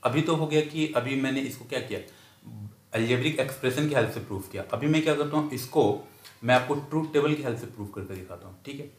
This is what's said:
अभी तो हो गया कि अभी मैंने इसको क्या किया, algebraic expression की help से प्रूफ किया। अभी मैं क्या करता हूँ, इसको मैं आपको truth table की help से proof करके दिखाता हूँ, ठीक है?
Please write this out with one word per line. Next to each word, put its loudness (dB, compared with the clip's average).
अभी 2
तो 2
हो 0
गया 4
कि 0
अभी 0
मैंने 0
इसको -8
क्या -4
किया, -6
algebraic 2
expression 0
की 0
help 4
से -6
प्रूफ -8
किया। -6
अभी -2
मैं 4
क्या 4
करता 0
हूँ, 0
इसको 2
मैं 6
आपको 4
truth -2
table 4
की -6
help -2
से -8
proof -12
करके -10
दिखाता -14
हूँ, -18
ठीक -10
है? -12